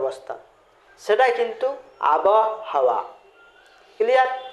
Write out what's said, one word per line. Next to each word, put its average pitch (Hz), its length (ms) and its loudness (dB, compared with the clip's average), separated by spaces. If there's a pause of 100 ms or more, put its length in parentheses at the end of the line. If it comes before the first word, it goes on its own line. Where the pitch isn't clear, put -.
অবস্থা, 131 340 -8 (720)
সেটাই 240 280 2
কিন্তু 240 340 -4 (480)
আবহাওয়া। 151 840 2 (960)
ক্লিয়ার? 254 320 2 (240)